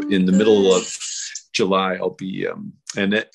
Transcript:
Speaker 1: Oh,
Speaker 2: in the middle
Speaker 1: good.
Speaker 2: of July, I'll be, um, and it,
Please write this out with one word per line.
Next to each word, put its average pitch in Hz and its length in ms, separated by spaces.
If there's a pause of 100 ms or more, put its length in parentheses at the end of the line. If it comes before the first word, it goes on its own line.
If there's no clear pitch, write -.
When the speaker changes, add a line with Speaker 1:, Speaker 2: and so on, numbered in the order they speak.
Speaker 1:
Oh, - 60
Speaker 2:
in 95 180
the 92 60
middle 104 300
Speaker 1:
good. 92 220
Speaker 2:
of - 140 (560)
July, 95 420
I'll 92 160
be, 95 360
um, - 240 (240)
and 101 180
it, 110 220